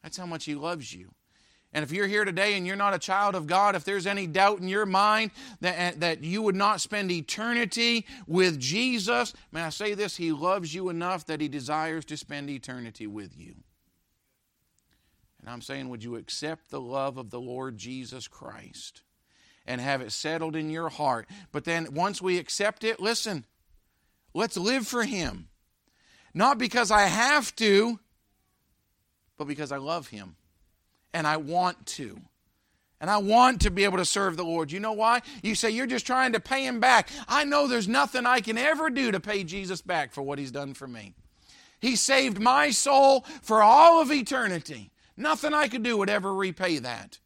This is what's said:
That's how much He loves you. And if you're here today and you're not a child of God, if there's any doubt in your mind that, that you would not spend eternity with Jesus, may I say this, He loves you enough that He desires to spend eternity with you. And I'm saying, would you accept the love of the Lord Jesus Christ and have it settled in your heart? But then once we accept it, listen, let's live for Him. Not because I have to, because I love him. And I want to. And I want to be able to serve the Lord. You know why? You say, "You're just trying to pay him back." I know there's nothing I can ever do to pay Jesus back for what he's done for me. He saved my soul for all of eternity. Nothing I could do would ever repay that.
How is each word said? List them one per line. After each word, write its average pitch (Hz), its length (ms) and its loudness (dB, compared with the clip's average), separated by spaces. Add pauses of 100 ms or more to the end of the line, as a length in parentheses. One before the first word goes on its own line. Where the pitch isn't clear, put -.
That's 156 140 -14
how 180 100 -12
much 165 200 -8
He 147 100 -6
loves 143 360 -8
you. 92 220 -20 (580)
And 151 120 -4
if 135 80 -10
you're 196 160 -2
here 208 160 2
today 196 320 0
and 180 100 -4
you're 190 80 -4
not 202 180 0
a 185 60 -2
child 196 380 0
of 160 100 -6
God, 190 300 4
if 151 80 -6
there's 196 200 -4
any 202 220 -2
doubt 190 320 4
in 180 80 -8
your 196 180 0
mind 208 460 2 (300)
that, 175 400 -2
that 165 240 -2
you 185 180 -4
would 202 140 2
not 196 240 2
spend 202 320 -4
eternity 233 920 -2 (220)
with 175 320 2
Jesus, 226 760 -2 (200)
may 165 100 -6
I 165 60 -6
say 208 260 -4
this, 202 220 -6
He 170 160 -2
loves 165 420 -2
you 185 140 -4
enough 175 380 -4
that 156 140 -6
He 151 60 -2
desires 151 600 -6
to 151 100 -12
spend 143 340 -10
eternity 123 560 -12
with 104 320 -12
you. 80 160 -20 (1900)
And - 80 -20
I'm 117 140 -14
saying, 139 260 -10
would 120 140 -12
you 117 140 -10
accept - 540 -10
the 139 100 -10
love 135 360 -6
of 123 140 -14
the 123 100 -12
Lord 127 380 -10
Jesus 123 480 -12
Christ - 760 -18 (600)
and 123 160 -8
have 135 200 -2
it 117 100 -10
settled 160 460 -6
in 156 120 -4
your 160 200 -4
heart? 135 420 -2 (220)
But 147 120 -6
then 165 300 -4
once 185 260 -2
we 180 180 0
accept 202 440 -4
it, 220 160 -2
listen, 196 480 -4 (880)
let's 214 220 -2
live 220 320 0
for 240 160 0
Him. 180 440 -6 (880)
Not 226 240 4
because 226 320 0
I 214 120 8
have 226 540 2
to, 220 440 4 (1400)
because 143 280 -8
I 139 60 -8
love 147 300 -6
him. 98 280 -16 (760)
And 160 120 -2
I 151 100 0
want 165 500 -2
to. - 340 -12 (800)
And 170 100 -4
I 208 80 2
want 220 440 6
to 214 80 6
be 190 140 2
able 185 140 2
to 180 60 0
serve 190 320 0
the 175 80 -2
Lord. 165 260 -2
You 175 80 -6
know 214 140 -4
why? 226 300 2 (200)
You 214 120 0
say, 220 160 0
"You're 240 160 -2
just 240 200 -4
trying 254 280 2
to 220 60 2
pay 269 240 -2
him 247 140 -4
back." 247 320 6 (160)
I 285 180 2
know 285 220 2
there's 233 220 0
nothing 254 380 2
I 247 140 4
can 214 160 -4
ever 302 340 2
do 254 200 0
to 190 80 0
pay 202 240 -4
Jesus 185 400 -8
back 156 300 -2
for 143 100 -8
what 143 160 -6
he's 135 140 -8
done 139 200 -8
for 131 140 -16
me. 110 280 -16 (680)
He 240 160 0
saved 262 420 2
my 262 320 4
soul 269 520 6 (200)
for 220 180 4
all 311 400 12
of 294 120 2
eternity. 196 800 -4 (240)
Nothing 302 360 -2
I 302 140 4
could 226 160 -4
do 233 140 0
would 196 120 2
ever 196 240 0
repay 185 460 -2
that. 120 480 -8